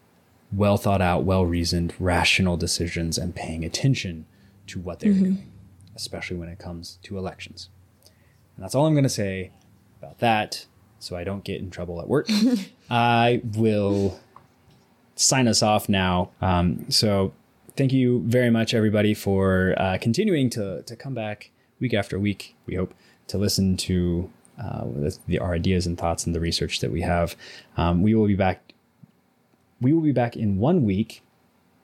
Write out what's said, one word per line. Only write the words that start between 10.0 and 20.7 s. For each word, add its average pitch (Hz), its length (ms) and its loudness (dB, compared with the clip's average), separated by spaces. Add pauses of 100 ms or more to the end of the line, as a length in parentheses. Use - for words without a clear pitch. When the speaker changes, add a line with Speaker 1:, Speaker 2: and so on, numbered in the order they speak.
Speaker 1:
that, 113 480 0 (320)
so - 180 -12
I 87 80 -8
don't 95 200 -6
get 87 160 -6
in 92 100 -10
trouble 87 300 -10
at - 80 -12
work. - 200 0 (320)
Speaker 2:
<laughs> - 300 -18
Speaker 1:
I 120 500 2 (160)
will 101 640 0 (960)
sign 131 320 4
us 107 140 4
off 107 260 2
now. 92 420 4 (100)
Um, 90 500 2
so 98 420 2 (440)
thank 135 160 2
you 123 340 2
very 120 240 4
much, 113 240 2
everybody, 107 400 4
for, 95 640 2
uh, 95 220 0
continuing 139 500 0
to, 98 320 -6